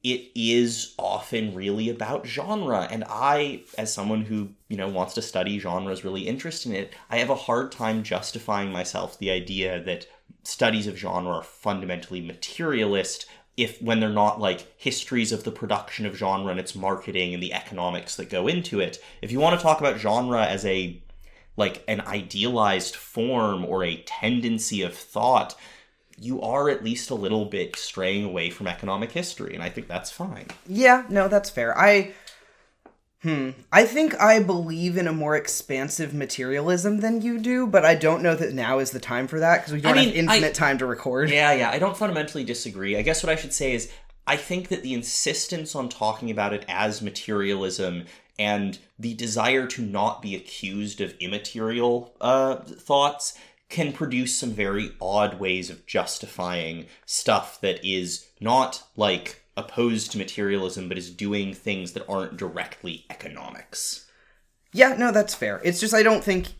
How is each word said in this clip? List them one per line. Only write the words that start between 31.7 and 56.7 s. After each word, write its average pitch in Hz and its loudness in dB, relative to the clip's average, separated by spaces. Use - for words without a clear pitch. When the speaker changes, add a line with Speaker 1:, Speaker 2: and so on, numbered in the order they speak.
Speaker 2:
I, 196 6
hmm, 143 -2
I 214 10
think 302 2
I 220 10
believe 175 0
in 180 2
a 160 2
more 151 2
expansive 139 -2
materialism 147 0
than 226 0
you 233 -2
do, 247 0
but 190 8
I 165 10
don't 160 4
know 170 6
that 151 0
now 131 2
is 135 0
the 131 -8
time 127 -2
for 160 -2
that, 165 6
'cause 151 -6
we 151 -2
don't 185 4
Speaker 1:
I 262 8
mean, 254 6
Speaker 2:
have 208 0
infinite 170 4
Speaker 1:
I 151 0
Speaker 2:
time 143 4
to 131 0
record. 127 0
Speaker 1:
Yeah, 147 6
yeah, 123 4
I - 0
don't 196 2
fundamentally 156 -2
disagree. 101 -4
I 104 0
guess 156 2
what 165 0
I 156 4
should - -6
say 135 0
is, 113 -4
I 143 2
think 180 -6
that 180 -4
the 131 -6
insistence 147 -2
on 131 -4
talking 110 -4
about 104 0
it 104 -6
as 104 -2
materialism 98 -2
and 101 0
the 117 -6
desire 117 0
to - -8
not 104 0
be 101 -6
accused 101 -8
of 95 -4
immaterial, 113 -2
uh, 135 4
thoughts - 0
can 151 -2
produce 127 -2
some 123 -2
very 101 -2
odd 98 2
ways 92 -2
of - -16
justifying 87 -4